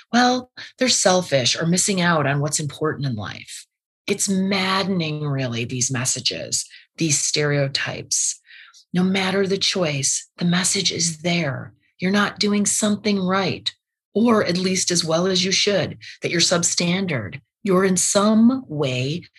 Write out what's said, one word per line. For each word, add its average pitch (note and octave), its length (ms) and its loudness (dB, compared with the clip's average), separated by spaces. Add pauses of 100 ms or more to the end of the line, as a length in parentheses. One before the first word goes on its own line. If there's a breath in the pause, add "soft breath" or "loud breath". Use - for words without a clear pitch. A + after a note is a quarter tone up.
(120)
well, B3 380 2 (280 loud breath)
they're B3+ 100 2
selfish F3+ 680 2
or E3 80 -4
missing F#3 360 2
out E3 260 2
on C#3+ 140 0
what's D3 180 -2
important D3+ 480 -4
in B2 80 -2
life. - 520 -12 (420)
It's G3+ 200 -2
maddening, F#3+ 920 0
really, C3 420 -2
these B2+ 280 -4
messages, A2+ 720 -4 (320 loud breath)
these D#3 240 0
stereotypes. - 1200 -2 (520 loud breath)
No F3+ 100 2
matter F#3+ 420 2
the F#3+ 140 0
choice, D3+ 800 -2
the F3+ 80 -2
message F3+ 480 2
is E3 300 -2
there. D#3 520 -2 (240)
You're F#3 140 0
not G3+ 260 0
doing G3+ 260 2
something G#3 540 0
right, F#3 560 -2 (400)
or A3 300 4
at F3 120 0
least F#3 360 0
as E3+ 120 0
well D#3+ 220 2
as F#3 180 2
you F#3+ 60 -2
should, F#3 480 0 (240 loud breath)
that - 80 -4
you're E3+ 100 0
substandard. F3 1000 0 (240)
You're F#3+ 200 4
in F#3 120 2
some A3 720 4
way C#3+ 560 -2 (140 soft breath)